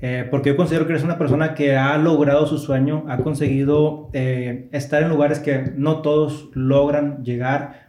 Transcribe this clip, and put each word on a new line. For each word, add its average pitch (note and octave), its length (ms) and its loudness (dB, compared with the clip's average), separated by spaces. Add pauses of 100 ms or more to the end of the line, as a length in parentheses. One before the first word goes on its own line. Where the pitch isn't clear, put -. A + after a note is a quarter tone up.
eh, B2+ 280 -4
porque C#3+ 200 0
yo C#3+ 80 2
considero D#3+ 280 0
que E3 60 -4
eres D#3 140 0
una E3+ 120 -2
persona D#3 380 0
que C#3 220 2
ha C#3 200 2
logrado D3+ 500 4
su D3+ 100 -2
sueño, C#3+ 500 0
ha B2+ 120 -6
conseguido, D3 920 0
eh, B2+ 640 -4
estar D3 300 0
en E3 40 0
lugares D3 320 2
que C3 380 -2
no D#3 240 0
todos D3 520 0
logran C#3 720 2
llegar, B2 640 -4